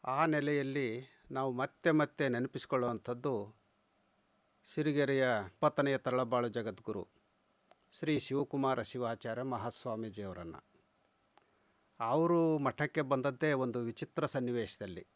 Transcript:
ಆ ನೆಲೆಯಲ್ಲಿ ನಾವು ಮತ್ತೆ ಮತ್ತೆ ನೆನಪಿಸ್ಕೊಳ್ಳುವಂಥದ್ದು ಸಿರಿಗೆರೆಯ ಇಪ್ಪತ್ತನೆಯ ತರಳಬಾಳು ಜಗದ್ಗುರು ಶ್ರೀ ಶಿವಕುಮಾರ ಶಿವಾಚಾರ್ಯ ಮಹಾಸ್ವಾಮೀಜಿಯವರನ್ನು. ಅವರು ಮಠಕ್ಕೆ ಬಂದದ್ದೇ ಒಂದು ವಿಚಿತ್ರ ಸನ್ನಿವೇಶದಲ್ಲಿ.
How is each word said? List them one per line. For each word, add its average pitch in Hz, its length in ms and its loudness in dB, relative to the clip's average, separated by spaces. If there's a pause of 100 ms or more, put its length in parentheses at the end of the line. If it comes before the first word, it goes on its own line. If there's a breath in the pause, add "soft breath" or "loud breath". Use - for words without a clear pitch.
ಆ 139 200 2
ನೆಲೆಯಲ್ಲಿ 139 800 0 (240 soft breath)
ನಾವು 135 200 0
ಮತ್ತೆ 135 400 0
ಮತ್ತೆ 156 380 2
ನೆನಪಿಸ್ಕೊಳ್ಳುವಂಥದ್ದು 120 1300 -2 (1160)
ಸಿರಿಗೆರೆಯ 139 540 2 (180)
ಇಪ್ಪತ್ತನೆಯ 143 520 2
ತರಳಬಾಳು 123 520 0
ಜಗದ್ಗುರು 104 580 -6 (840)
ಶ್ರೀ 151 280 0
ಶಿವಕುಮಾರ 135 600 0
ಶಿವಾಚಾರ್ಯ 117 600 -4
ಮಹಾಸ್ವಾಮೀಜಿಯವರನ್ನು. 107 1200 -6 (1300 soft breath)
ಅವರು 160 580 4
ಮಠಕ್ಕೆ 147 440 0
ಬಂದದ್ದೇ 139 520 2
ಒಂದು 123 260 0
ವಿಚಿತ್ರ 120 460 -4
ಸನ್ನಿವೇಶದಲ್ಲಿ. 113 920 -4